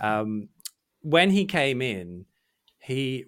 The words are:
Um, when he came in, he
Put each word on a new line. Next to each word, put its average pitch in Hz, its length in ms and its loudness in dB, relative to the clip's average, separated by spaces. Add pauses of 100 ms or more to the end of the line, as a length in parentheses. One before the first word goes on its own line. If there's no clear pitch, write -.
Um, 107 480 -2 (520)
when 165 280 4
he 196 160 4
came 139 360 0
in, 92 440 -6 (540)
he 131 480 -4